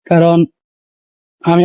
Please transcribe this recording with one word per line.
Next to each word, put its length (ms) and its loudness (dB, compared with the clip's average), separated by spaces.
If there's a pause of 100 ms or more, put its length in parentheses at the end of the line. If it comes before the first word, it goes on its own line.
(100)
কারণ 260 0 (1080)
আমি 200 0